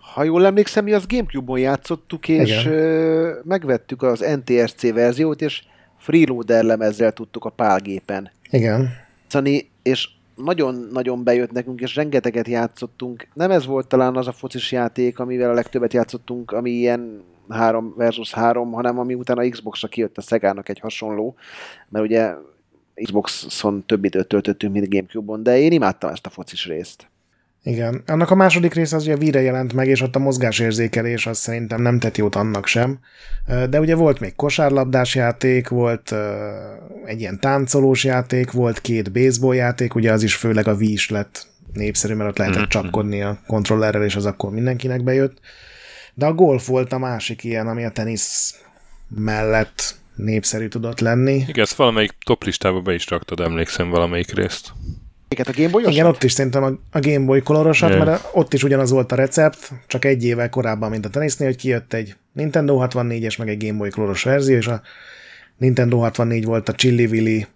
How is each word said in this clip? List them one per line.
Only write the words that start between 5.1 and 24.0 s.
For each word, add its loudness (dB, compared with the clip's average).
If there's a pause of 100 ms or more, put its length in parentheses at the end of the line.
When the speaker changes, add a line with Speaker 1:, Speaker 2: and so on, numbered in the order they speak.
Speaker 1:
és -6 (340)
freeloader 4
lemezzel 2
tudtuk -14
a -6
pálgépen -2 (180)
Speaker 2:
Igen. 2 (320)
Speaker 1:
játszani, 0 (140)
és 0 (280)
nagyon-nagyon -4
bejött 2
nekünk, -6
és -8
rengeteget -2
játszottunk. -6
Nem -2
ez 2
volt -4
talán 2
az -4
a -8
focis -10
játék, -2
amivel -2
a 2
legtöbbet -2
játszottunk, -4
ami -4
ilyen -2 (260)
három 0
versus -2
három, 0
hanem -2
ami -4
utána -2
Xbox-ra -10
kijött -4
a -10
Szegának -2
egy -10
hasonló, -6 (540)
mert -2
ugye 2 (680)
Xbox-on -4
több 0